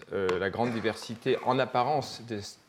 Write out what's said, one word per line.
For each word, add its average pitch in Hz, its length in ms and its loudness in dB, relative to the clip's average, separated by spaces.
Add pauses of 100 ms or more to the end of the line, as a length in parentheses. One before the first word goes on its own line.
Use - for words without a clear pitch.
(120)
euh, 95 160 2 (100)
la 95 120 2
grande 117 240 0
diversité 110 720 0
en 127 120 4
apparence 127 680 0
des, 107 120 -6 (280)